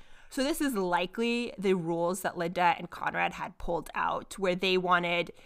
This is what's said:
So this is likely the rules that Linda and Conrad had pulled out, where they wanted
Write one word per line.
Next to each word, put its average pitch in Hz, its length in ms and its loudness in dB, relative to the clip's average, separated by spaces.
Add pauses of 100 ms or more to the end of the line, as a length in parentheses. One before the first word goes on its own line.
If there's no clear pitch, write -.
(300)
So 269 140 0
this 302 160 0
is 277 140 0
likely 202 840 0
the 190 180 4
rules 170 440 0
that - 180 -4
Linda 175 400 2
and 175 120 -8
Conrad 170 460 -2
had 156 220 -8
pulled 160 380 -4
out, - 420 -2
where 185 180 0
they 185 220 2
wanted 175 540 2 (140)